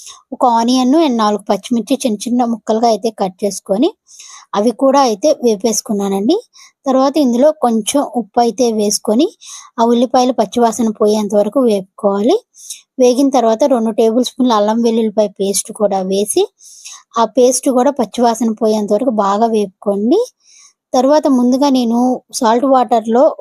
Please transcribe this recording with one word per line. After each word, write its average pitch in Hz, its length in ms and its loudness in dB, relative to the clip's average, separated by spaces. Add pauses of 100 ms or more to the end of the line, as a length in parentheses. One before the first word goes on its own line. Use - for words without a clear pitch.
(320)
ఒక 262 120 -6 (100)
ఆనియన్ 247 440 2
and 294 200 0
నాలుగు 208 260 0
పచ్చిమిర్చి 220 540 -2
చిన్న 220 220 -4
చిన్న 247 260 -2
ముక్కలుగా 233 440 -2
అయితే 220 240 -2
కట్ 190 240 -6
చేసుకొని 202 520 -2 (640)
అవి 208 220 0
కూడా 269 260 2
అయితే 240 280 0 (120)
వేపేసుకున్నానండి. 208 960 -2 (480)
తర్వాత 269 320 0
ఇందులో 262 320 2 (100)
కొంచెం 233 420 -2 (140)
ఉప్పు 247 240 -4
అయితే 240 340 0
వేసుకొని 214 540 0 (440)
ఆ 233 140 -2
ఉల్లిపాయలు 247 480 2
పచ్చివాసన 226 600 -2
పోయేంత 214 400 0
వరకు 208 280 0
వేపుకోవాలి. 202 760 -2 (600)
వేగిన 254 320 2
తర్వాత 233 380 0
రెండు 226 260 0
టేబుల్ 226 320 0
స్పూన్ల 247 280 -2
అల్లం 214 300 0
వెల్లుల్లిపాయ 220 520 0
పేస్ట్ 202 380 -6
కూడా 196 320 -2
వేసి 202 380 -2 (720)
ఆ 233 140 0
పేస్ట్ 254 380 2
కూడా 247 240 2
పచ్చివాసన 233 600 -2
పోయేంత 214 380 -2
వరకు 247 240 0
బాగా 202 300 0
వేపుకోండి. 208 720 -2 (760)
తర్వాత 294 360 2
ముందుగా 254 420 2
నేను 240 280 0 (340)
సాల్ట్ 240 340 0
వాటర్‌లో 240 560 2 (180)